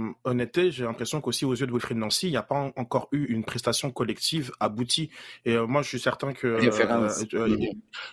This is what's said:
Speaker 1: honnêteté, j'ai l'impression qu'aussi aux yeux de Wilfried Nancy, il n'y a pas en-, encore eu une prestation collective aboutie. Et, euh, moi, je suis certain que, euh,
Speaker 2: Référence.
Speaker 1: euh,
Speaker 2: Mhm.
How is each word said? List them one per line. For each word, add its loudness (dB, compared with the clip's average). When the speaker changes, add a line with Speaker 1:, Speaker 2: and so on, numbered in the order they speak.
Speaker 1:
honnêteté, 2
j'ai -4
l'impression -2
qu'aussi -2
aux 2
yeux 0
de -4
Wilfried 0
Nancy, 0
il 0
n'y 2
a 0
pas -2
en-, -2
encore -2
eu 0
une 0
prestation 0
collective -2
aboutie. 0
Et, 2
euh, 2
moi, 2
je -6
suis -4
certain 0
que, -2
euh, 2
Speaker 2:
Référence. 4
Speaker 1:
euh, 2
Speaker 2:
Mhm. 4